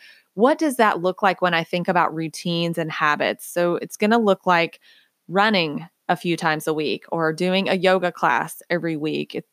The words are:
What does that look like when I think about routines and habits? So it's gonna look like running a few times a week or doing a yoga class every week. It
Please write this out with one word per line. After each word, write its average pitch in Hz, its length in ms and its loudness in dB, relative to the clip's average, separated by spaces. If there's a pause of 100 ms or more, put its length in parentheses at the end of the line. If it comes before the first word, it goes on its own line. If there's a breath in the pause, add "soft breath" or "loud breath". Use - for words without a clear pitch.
(320 soft breath)
What 262 240 4
does 302 200 -2
that 214 260 2
look 180 200 -2
like 185 200 2
when 175 100 2
I 165 100 0
think 175 260 -4
about 170 260 2
routines 170 640 -4
and 160 120 -4
habits? 147 560 0
So 175 300 0
it's - 220 -10
gonna 214 200 4
look 202 280 2
like 170 340 2 (480 soft breath)
running 170 580 0 (220)
a 175 80 2
few 170 220 -2
times 156 280 -2
a 160 60 0
week 147 400 -4
or 160 220 0
doing 185 340 0
a 190 60 2
yoga 180 380 2
class 160 580 -2
every 165 260 -2
week. 147 380 -6
It - 180 -8